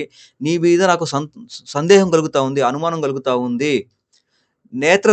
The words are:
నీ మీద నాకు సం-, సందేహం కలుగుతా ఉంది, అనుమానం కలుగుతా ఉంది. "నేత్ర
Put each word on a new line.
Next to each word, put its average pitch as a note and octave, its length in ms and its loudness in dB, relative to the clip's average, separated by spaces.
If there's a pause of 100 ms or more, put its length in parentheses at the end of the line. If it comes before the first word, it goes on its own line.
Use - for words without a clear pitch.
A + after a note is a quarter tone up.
(420)
నీ D#3+ 160 -2
మీద E3+ 260 2
నాకు E3+ 220 2
సం-, D3 280 -6 (420)
సందేహం F#3 340 4
కలుగుతా D#3 320 0
ఉంది, C3+ 200 -2
అనుమానం D#3 400 -2
కలుగుతా C3+ 340 -2 (120)
ఉంది. C3+ 260 -2 (1000)
"నేత్ర F3 400 2